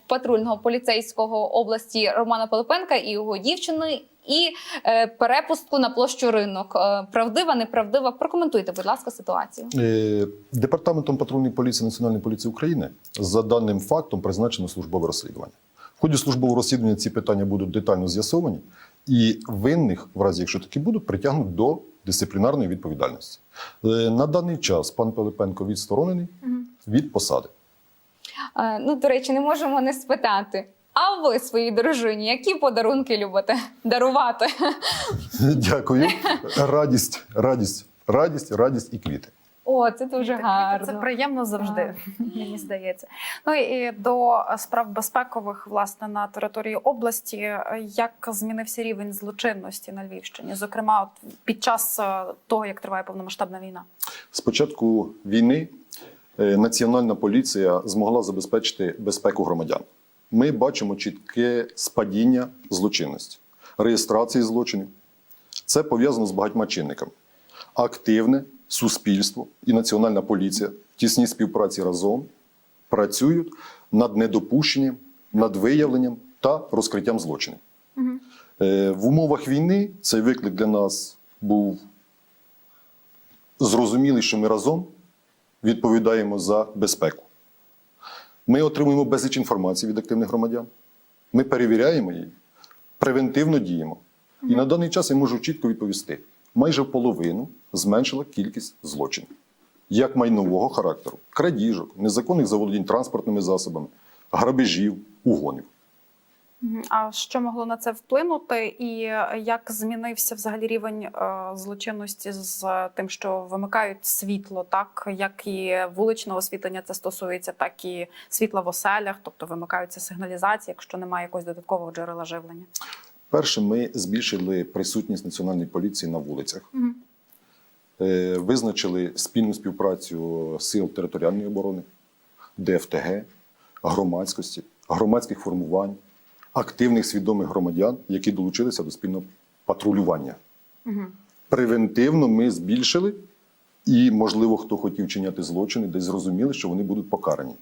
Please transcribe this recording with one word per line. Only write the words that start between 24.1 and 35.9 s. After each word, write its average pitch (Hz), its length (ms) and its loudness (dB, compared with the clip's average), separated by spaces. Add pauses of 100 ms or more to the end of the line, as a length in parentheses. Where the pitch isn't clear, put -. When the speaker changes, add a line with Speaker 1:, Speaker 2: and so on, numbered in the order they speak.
Speaker 2:
на 123 160 4
даний 170 300 0
час 85 340 0
пан 113 220 0
Пилипенко 104 540 -2
відсторонений 170 640 -2 (140)
Speaker 1:
Мгм. 247 240 -4 (220)
Speaker 2:
від 147 240 0
посади. - 360 0 (1080)
Speaker 1:
Е, 220 220 -2
ну, 277 180 0
до 254 120 0
речі, 262 240 2
не 269 80 2
можемо 285 400 0
не 262 120 0
спитати. 220 720 -2 (280)
А 359 340 2
ви 269 100 4
своїй 233 320 0
дружині 226 560 0
які 254 280 0
подарунки 254 600 2
любите 202 400 0 (280)
дарувати? 247 640 2 (920)
Speaker 2:
<laughs> - 0 - (160)
Дякую. 131 520 4 (500)